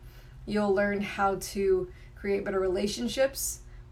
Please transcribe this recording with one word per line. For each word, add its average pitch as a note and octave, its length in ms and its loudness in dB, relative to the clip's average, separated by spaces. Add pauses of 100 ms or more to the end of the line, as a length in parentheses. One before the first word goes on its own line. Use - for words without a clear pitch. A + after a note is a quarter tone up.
(440)
You'll G#3 300 2
learn G3+ 260 2
how G3 360 0
to F#3+ 520 2 (280)
create G3 280 0
better F#3+ 160 0
relationships G#3 1000 0 (320)